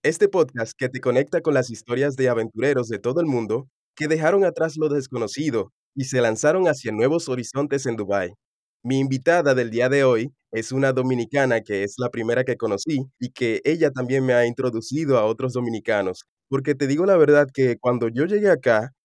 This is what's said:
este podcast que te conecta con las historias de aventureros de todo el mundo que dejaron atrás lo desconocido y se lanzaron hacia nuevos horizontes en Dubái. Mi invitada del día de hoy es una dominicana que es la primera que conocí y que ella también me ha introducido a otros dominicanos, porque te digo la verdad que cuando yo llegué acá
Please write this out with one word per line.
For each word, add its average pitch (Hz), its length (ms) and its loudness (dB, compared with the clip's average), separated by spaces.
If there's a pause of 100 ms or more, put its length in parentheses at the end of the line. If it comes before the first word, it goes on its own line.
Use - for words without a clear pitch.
este 165 260 2
podcast 147 480 -2
que 127 120 -4
te 123 120 -8
conecta 131 400 0
con 160 140 0
las 127 160 0
historias 127 460 -4
de 131 120 2
aventureros 117 600 0
de 110 100 -6
todo 127 220 -2
el 175 60 0
mundo 120 420 -2 (260)
que 151 140 -6
dejaron 160 360 2
atrás 160 320 -2
lo 156 120 -2
desconocido 131 840 -4 (220)
y 135 100 -6
se 131 160 -2
lanzaron 147 480 2
hacia 131 240 -2
nuevos 135 360 0
horizontes 135 580 -4
en 117 100 -2
Dubái. 98 360 -2 (500)
Mi 135 180 -2
invitada 135 540 2
del 123 160 0
día 117 180 0
de 139 160 2
hoy 123 280 2 (200)
es 113 200 -6
una 135 200 0
dominicana 127 680 0
que 101 220 -4
es 101 160 -6
la 123 120 -4
primera 120 340 -2
que 127 120 -2
conocí 123 500 -2 (120)
y 123 120 -6
que 113 340 -2
ella 160 260 2
también 131 340 -2
me 127 100 2
ha 120 120 4
introducido 127 720 -2
a 107 80 2
otros 120 260 -2
dominicanos, 110 720 -2 (240)
porque 135 260 -2
te 135 120 -2
digo 143 180 0
la 196 120 4
verdad 147 360 6
que 127 260 2
cuando 123 300 0
yo 117 180 -2
llegué 208 240 2
acá 127 420 2 (120)